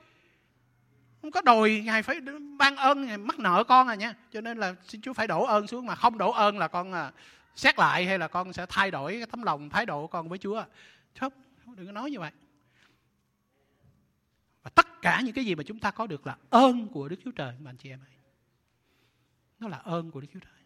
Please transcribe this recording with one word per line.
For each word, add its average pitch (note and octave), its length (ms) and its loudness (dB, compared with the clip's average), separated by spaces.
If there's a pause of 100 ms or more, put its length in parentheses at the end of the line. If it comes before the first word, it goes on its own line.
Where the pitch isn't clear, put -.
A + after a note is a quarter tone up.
(1200)
Không D#4 80 -12
có F4 120 -2
đòi A3 420 6
Ngài A3 180 0
phải D4 180 -4 (380)
ban C#4 180 4
ơn, C#4 300 2
Ngài G#3+ 120 -6
mắc G#3+ 200 -8
nợ G3+ 260 4
con B3+ 240 8
à A3+ 60 -2
nha. G#3 200 -6 (180)
Cho G#3+ 80 -8
nên A#3 180 -8
là F#3 160 -2 (140)
xin G#3+ 120 -16
Chúa C4 120 -10
phải A3 140 -2
đổ F#3 180 2
ơn G#3 220 2
xuống, A#3+ 200 -10
mà F#3+ 80 -6
không A3+ 240 2
đổ G3 140 2
ơn G#3 260 4
là D#3+ 100 0
con, F#3 240 -6
à, D#3 200 -8 (440)
xét C#4 220 4
lại E3 280 4
hay F#3+ 120 -2
là E3 100 -4
con F3+ 240 -6
sẽ F3+ 160 -10
thay G3 220 0
đổi D3+ 220 -6
cái A#3 140 -10
tấm A#3+ 160 -12
lòng, D3 280 -2
thái A3 160 -2
độ D3+ 140 -6
của D#3 60 -10
con E3 220 -8
với F3+ 100 -10
Chúa. G3+ 260 -6 (560)
Không, C4+ 120 -6 (440)
đừng F3+ 100 -16
có G3+ 60 -16
nói A#3+ 180 -10
như B3 100 -10
vậy. D3+ 100 -10 (2250)
Và - 120 -18
tất - 280 2
cả F3 220 2
những A3+ 100 -6
cái C4+ 100 -6
gì G3 100 -2
mà D3+ 80 -8
chúng G#3+ 160 -14
ta G3+ 120 -2
có A3+ 160 -8
được D#3 200 -12
là C3 100 -10 (140)
ơn A#3+ 380 6
của C#3+ 200 -10
Đức F3 160 -10
Chúa B3+ 60 -12
Trời C3 300 -10
mà C#3+ 100 -18
anh B2+ 60 -20
chị C3+ 140 -20
em C3 100 -18
ơi. - 140 -20 (1400)
Nó A3+ 100 -12
là D#3+ 100 -10
ơn E3+ 320 -6
của C#3 100 -14
Đức C#3+ 120 -18
Chúa F#3 80 -18
Trời. - 140 -20 (100)